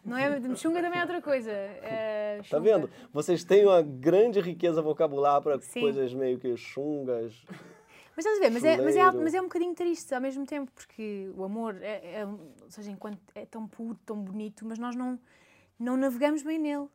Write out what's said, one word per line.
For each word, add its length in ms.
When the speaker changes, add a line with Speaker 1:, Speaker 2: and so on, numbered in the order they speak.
Speaker 1:
não 120
é, 240
chunga 260
também 160
é 40
outra 200
coisa. 300
Eh, 840
Speaker 2:
Tá 40
Speaker 1:
chunga. 40
Speaker 2:
vendo? 280
Vocês 320
têm 200
uma 180
grande 580
riqueza 420
vocabular 580
pra 200
Speaker 1:
Sim. 200
Speaker 2:
coisas 320
meio 280
que 160
chungas. 880
Speaker 1:
Mas 100
estás 120
a 20
ver, 100
mas 140
é, 120
mas 200
é, 80
Speaker 2:
Fuleiro. 200
Speaker 1:
mas 100
é 60
um 40
bocadinho 300
triste 400
ao 60
mesmo 260
tempo, 280
porque 600
o 80
amor 360
é, 400
é 60
um, 260
ou 80
seja, 200
enquanto 280
é 120
tão 220
puro, 260
tão 160
bonito, 460
mas 120
nós 180
não, 220
não 180
navegamos 460
bem 160
nele, 360